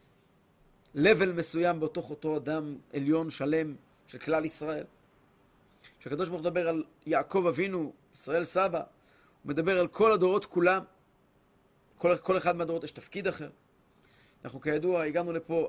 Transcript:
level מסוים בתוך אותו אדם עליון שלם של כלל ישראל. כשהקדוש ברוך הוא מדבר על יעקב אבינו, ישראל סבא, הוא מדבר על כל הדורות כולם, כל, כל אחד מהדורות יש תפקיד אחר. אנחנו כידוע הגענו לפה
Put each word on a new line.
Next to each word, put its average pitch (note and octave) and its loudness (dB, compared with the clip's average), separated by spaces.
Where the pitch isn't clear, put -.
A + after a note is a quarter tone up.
level F#3 4
מסוים E3+ 0
בתוך D#3 -6
אותו D#3 -4
אדם D3+ -6
עליון D3+ 0
שלם D3+ -2
של - -18
כלל D3+ -2
ישראל. D3+ -6
כשהקדוש D3 -4
ברוך E3+ -8
הוא E3+ 0
מדבר E3+ 0
על D#3+ -2
יעקב D#3+ 0
אבינו, E3+ -2
ישראל E3 -2
סבא, F3+ 0
הוא C#3 -10
מדבר E3 2
על F3 2
כל A3 4
הדורות F#3 4
כולם, F3+ 2
כל, F3 4
כל F#3 0
אחד F3 0
מהדורות E3 -4
יש D3 -8
תפקיד - -10
אחר. D#3 -6
אנחנו B2+ -12
כידוע D#3+ 0
הגענו E3 -2
לפה E3 0